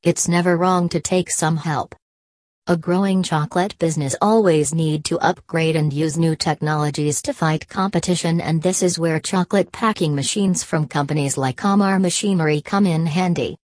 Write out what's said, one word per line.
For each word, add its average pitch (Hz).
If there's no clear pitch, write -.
It's 170
never 175
wrong 180
to 165
take 185
some 165
help. 147
A 175
growing 185
chocolate 180
business 151
always 185
need 156
to 165
upgrade 160
and 151
use 151
new 165
technologies 151
to 294
fight 156
competition, 175
and 160
this 185
is 180
where 165
chocolate 185
packing 185
machines 175
from 151
companies 143
like 131
Amar 196
Machinery 170
come 202
in 165
handy. 160